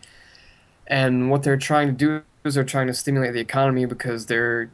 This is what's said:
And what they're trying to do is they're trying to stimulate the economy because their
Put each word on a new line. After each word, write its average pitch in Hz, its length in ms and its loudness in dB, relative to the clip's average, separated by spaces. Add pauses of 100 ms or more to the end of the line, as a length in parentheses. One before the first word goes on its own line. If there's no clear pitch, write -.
(880)
And 131 420 2
what 139 140 2
they're 139 140 2
trying 143 320 2
to 131 40 0
do 151 300 0 (200)
is 143 120 -2
they're 139 80 2
trying 131 240 -2
to 123 60 -2
stimulate 131 400 -2
the 117 80 -2
economy 127 440 2
because 120 420 -6
their 117 460 0